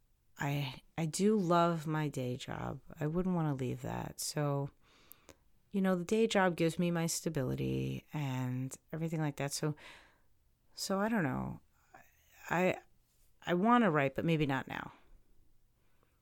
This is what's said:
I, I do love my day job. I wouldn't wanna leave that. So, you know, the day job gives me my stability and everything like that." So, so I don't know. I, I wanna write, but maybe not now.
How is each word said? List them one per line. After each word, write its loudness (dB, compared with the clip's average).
I, -2
I -2
do 2
love 4
my 0
day -4
job. -8
I -2
wouldn't 0
wanna 2
leave -4
that. -6
So, -2
you 2
know, 4
the -2
day 4
job 4
gives 2
me 2
my 0
stability -2
and -4
everything -2
like -2
that." -4
So, -2
so -4
I 0
don't 0
know. -2
I, 2
I 0
wanna 4
write, 2
but -2
maybe 2
not -2
now. -8